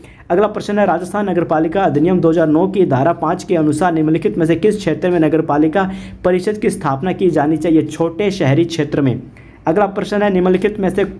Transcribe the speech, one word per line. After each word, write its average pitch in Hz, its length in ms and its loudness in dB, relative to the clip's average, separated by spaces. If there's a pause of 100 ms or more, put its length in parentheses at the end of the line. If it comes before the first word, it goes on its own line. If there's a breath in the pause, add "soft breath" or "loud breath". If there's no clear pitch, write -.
(300 loud breath)
अगला 185 160 2
प्रश्न 208 320 -4
है, 202 80 4
राजस्थान 185 440 -2
नगरपालिका 170 520 0
अधिनियम 165 380 2
दो 165 100 4
हज़ार 160 160 2
नौ 156 220 2
की 190 180 2
धारा 139 260 2
पाँच 165 320 -4
के 180 120 0
अनुसार 160 360 0
निम्नलिखित 156 460 0
में 160 80 2
से 160 100 2
किस 208 200 2
क्षेत्र 170 340 -2
में 175 100 2
नगरपालिका 156 680 2 (340 loud breath)
परिषद 185 340 0
की 190 120 0
स्थापना 160 420 -4
की 180 180 2
जानी 151 260 2
चाहिए? 160 260 2
छोटे 165 480 -2
शहरी 165 340 2
क्षेत्र 151 360 -2
में। 131 220 0 (440 loud breath)
अगला 190 200 2
प्रश्न 196 360 -4
है, 208 100 2
निम्नलिखित 185 480 0
में 180 100 0
से 202 140 -2 (160)